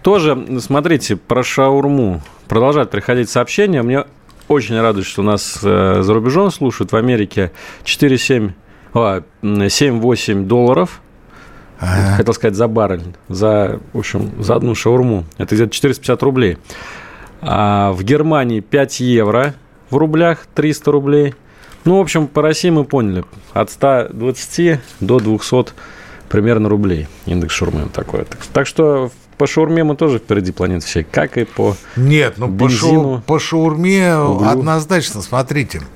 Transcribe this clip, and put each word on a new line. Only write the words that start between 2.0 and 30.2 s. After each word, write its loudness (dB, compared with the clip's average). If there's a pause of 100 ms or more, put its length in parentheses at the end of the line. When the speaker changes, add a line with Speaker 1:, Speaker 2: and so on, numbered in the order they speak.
Speaker 1:
Продолжают 2
приходить -2
сообщения. 0
Мне 0 (420)
очень 0
радует, 2
что -6
нас, -2
э, 2
за 2
рубежом 2
слушают. -4
В -2
Америке 0 (320)
четыре 2
семь, 0 (420)
а, 0 (220)
м, 0
семь-восемь 0
долларов. 2 (800)
Speaker 2:
Ага. 0
Speaker 1:
Хотел 2
сказать -2
за 0
баррель, -2 (260)
за, 0 (140)
в -4
общем, -4 (100)
за 0
одну 0
шаурму. 0 (120)
Это -4
где-то 2
четыреста -2
пятьдесят -2
рублей. 2 (840)
А 0
в -4
Германии 0
пять -2
евро 2 (380)
в -2
рублях, 2
триста 0
рублей. 2 (500)
Ну, 4
в 4
общем, 0
по -2
России 2
мы 2
поняли. 0 (300)
От 0
ста 2
двадцати -2 (200)
до 2
двухсот 0 (560)
примерно 2
рублей 0 (180)
индекс -2
шаурмы -2
такой. -6
Так, -16 (120)
так 0
что 0 (260)
по 2
шаурме 0
мы 0
тоже 0
впереди -2